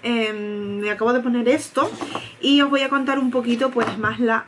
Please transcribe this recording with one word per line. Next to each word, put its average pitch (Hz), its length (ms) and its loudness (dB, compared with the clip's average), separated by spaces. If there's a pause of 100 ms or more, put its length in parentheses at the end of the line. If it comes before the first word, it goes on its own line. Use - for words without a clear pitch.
Em, 208 760 -4
me 208 120 -4
acabo 220 240 2
de 247 60 2
poner 240 280 2
esto 285 420 0 (520)
y 277 180 6
os 277 80 4
voy 277 140 2
a 269 80 -2
contar 269 280 0
un 254 120 2
poquito, 247 400 0
pues, 240 260 -2
más 220 240 -2
la 226 280 2